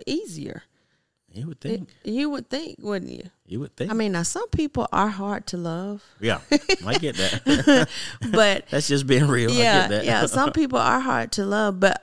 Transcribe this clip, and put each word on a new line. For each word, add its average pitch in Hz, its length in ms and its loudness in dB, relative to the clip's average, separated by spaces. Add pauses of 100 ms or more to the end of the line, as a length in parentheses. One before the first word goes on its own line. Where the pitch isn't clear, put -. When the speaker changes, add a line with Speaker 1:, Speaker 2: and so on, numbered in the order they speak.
Speaker 1:
easier. 220 580 -6 (680)
Speaker 2:
You 110 140 -10
would 160 180 -12
Speaker 1:
It, 147 60 -6
Speaker 2:
think. 190 200 -6 (140)
Speaker 1:
you 254 280 -2
would 262 180 -8
think, 302 320 -8
wouldn't 190 300 -6
you? 62 180 -14 (160)
Speaker 2:
You 101 140 -8
would 143 180 -12
think. 180 140 -6
Speaker 1:
I - 20 -2
mean, 214 200 0
now 170 100 -2
some 427 260 -6
people 294 420 -2
are 202 180 2
hard 196 380 -6
to 180 100 -8
love. 175 460 -8 (160)
Speaker 2:
Yeah, 110 200 0 (440)
I 110 140 -2
get 147 200 -4
that. 254 720 4 (220)
Speaker 1:
<laughs> - 220 -8
But 208 360 4
Speaker 2:
<laughs> - 40 -20
That's 143 160 0
just 139 180 2
being 135 220 6
real. 120 240 2
Speaker 1:
yeah, 233 260 4
Speaker 2:
I 185 40 6
get - 80 0
that. 104 160 0
Speaker 1:
yeah, 226 200 2
some 277 260 0
Speaker 2:
<laughs> - 20 -6
Speaker 1:
people 262 260 0
are 240 200 2
hard 254 340 -2
to 202 120 -2
love, 202 340 0
but 190 220 2